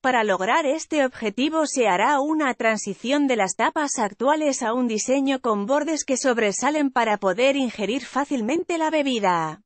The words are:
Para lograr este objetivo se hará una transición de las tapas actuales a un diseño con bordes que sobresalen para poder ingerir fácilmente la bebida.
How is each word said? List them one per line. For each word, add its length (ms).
Para 220
lograr 420
este 400
objetivo 600
se 220
hará 320
una 340
transición 720
de 80
las 220
tapas 420
actuales 640
a 100
un 140
diseño 540
con 260
bordes 380
que 120
sobresalen 760
para 260
poder 380
ingerir 500
fácilmente 720
la 120
bebida. 760